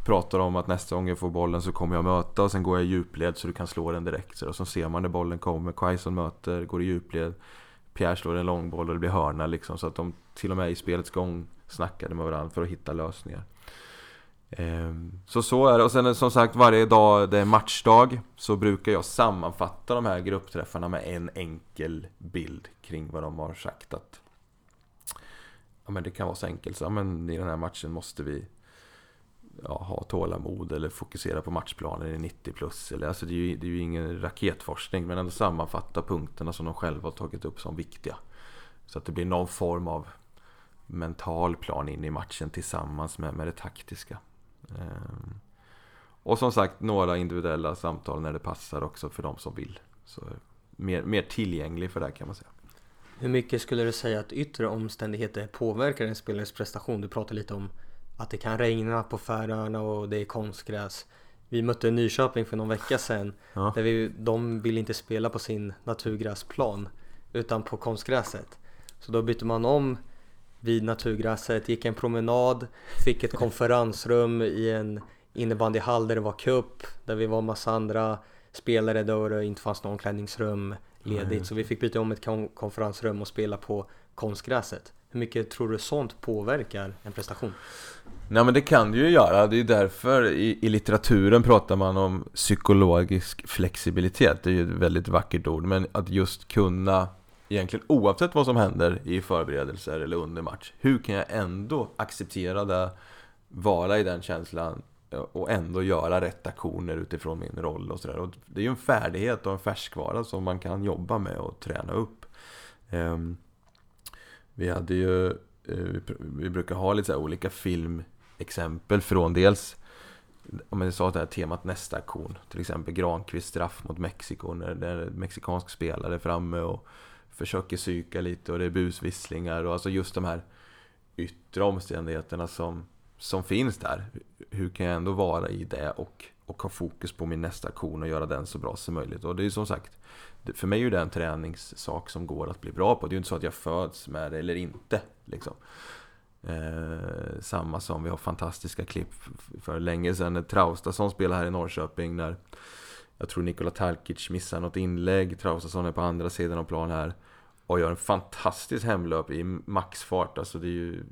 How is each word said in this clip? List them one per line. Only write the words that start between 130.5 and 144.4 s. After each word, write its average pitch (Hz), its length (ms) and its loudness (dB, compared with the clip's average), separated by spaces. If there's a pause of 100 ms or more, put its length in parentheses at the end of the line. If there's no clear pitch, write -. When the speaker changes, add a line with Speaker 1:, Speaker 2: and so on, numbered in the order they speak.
Speaker 1:
yttre - 460 -6
omständigheterna 85 840 -2
som, 85 380 -6 (320)
som - 260 -4
finns 113 340 0
där. - 280 -6 (440)
Hur 95 200 -4
kan 90 160 -4
jag 87 100 0
ändå 87 160 -2
vara 87 380 0
i - 140 -6
det - 280 -6
och, - 340 -12 (200)
och - 160 -12
ha 95 80 -6
fokus - 420 -8
på - 140 -8
min 82 160 -4
nästa - 260 -8
aktion 78 340 -8
och 82 80 -4
göra 78 160 -2
den 73 200 -4
så - 120 -10
bra 64 180 -6
som - 180 -8
möjligt? 71 320 -6
Och 87 100 -4
det 90 60 -4
är 98 40 2
ju 104 60 0
som 107 140 -2
sagt, - 260 -6 (520)
det, - 100 -8
för - 140 -4
mig 107 160 2
är 123 80 2
det 92 80 2
en 85 100 -2
träningssak 82 1000 -6
som 85 180 -8
går 78 220 -6
att 90 120 -12
bli 85 100 -10
bra 101 240 4
på. - 120 -4
Det 78 40 -8
är - 20 0
ju 92 40 -2
inte 90 120 -6
så 92 60 -2
att 80 80 -4
jag 80 100 -4
föds 85 540 -6
med 76 240 -8
det 78 80 -6
eller 87 160 -2